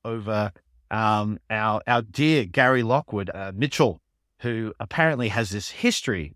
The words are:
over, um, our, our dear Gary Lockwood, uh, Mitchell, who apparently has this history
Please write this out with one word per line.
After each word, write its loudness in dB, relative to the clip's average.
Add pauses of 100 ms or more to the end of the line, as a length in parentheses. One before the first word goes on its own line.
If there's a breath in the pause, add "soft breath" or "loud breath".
over, -2 (380)
um, 2 (140)
our, 0
our 2
dear 2
Gary 4
Lockwood, 0
uh, -10
Mitchell, 0 (380)
who -6
apparently 0
has -2
this -6
history -2